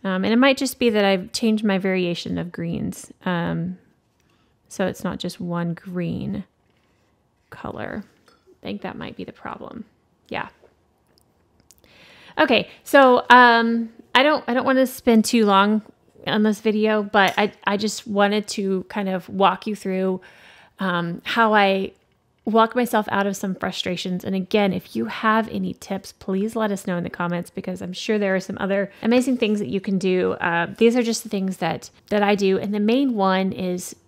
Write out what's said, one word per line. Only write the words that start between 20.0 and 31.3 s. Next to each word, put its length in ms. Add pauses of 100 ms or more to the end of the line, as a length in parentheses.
um, 460
how 300
I 380 (540)
walk 300
myself 340
out 160
of 100
some 180
frustrations. 680
And 100
again, 380
if 220
you 120
have 420
any 260
tips, 380
please 420
let 160
us 160
know 100
in 60
the 80
comments, 400
because 320
I'm 100
sure 260
there 180
are 40
some 180
other 320 (120)
amazing 340
things 220
that 100
you 120
can 180
do. 360
Uh, 440
these 180
are 60
just 220
the 40
things 300